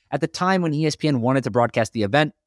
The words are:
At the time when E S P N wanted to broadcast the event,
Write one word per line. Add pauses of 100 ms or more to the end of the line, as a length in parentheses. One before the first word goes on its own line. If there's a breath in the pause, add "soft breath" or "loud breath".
(120)
At
the
time
when
E
S
P
N
wanted
to
broadcast
the
event, (140)